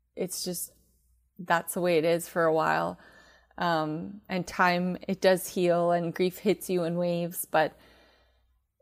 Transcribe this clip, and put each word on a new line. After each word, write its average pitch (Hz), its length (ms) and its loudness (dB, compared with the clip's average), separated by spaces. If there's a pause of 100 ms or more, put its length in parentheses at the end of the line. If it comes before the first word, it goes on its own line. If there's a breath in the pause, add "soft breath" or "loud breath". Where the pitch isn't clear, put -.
(160)
it's - 280 -6
just, - 280 -8 (640)
that's 170 360 0
the 185 80 -2
way 175 160 4
it 151 80 2
is 170 240 0
for 170 160 0
a 160 80 4
while. 160 440 0 (600 loud breath)
Um, 170 720 -4
and 180 180 -4
time, 180 500 0 (100)
it 190 140 -4
does 185 280 4
heal 175 420 2
and 170 240 0
grief 180 240 -2
hits - 300 -2
you 180 140 0
in 170 140 -2
waves, 175 520 -4
but 156 240 2 (1080 soft breath)